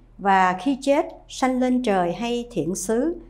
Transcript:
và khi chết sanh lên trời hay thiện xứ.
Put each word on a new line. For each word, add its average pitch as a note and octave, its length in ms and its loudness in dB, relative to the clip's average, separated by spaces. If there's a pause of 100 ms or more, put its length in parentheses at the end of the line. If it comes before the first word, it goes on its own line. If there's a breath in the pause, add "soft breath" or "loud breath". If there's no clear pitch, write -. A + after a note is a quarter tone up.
(180)
và F#3+ 420 4
khi C4+ 220 -2
chết C#4 240 2 (220)
sanh B3+ 320 -2
lên B3+ 240 2
trời F#3 300 2
hay A#3+ 380 -4
thiện E3 240 -2
xứ. B3+ 400 -2 (140 loud breath)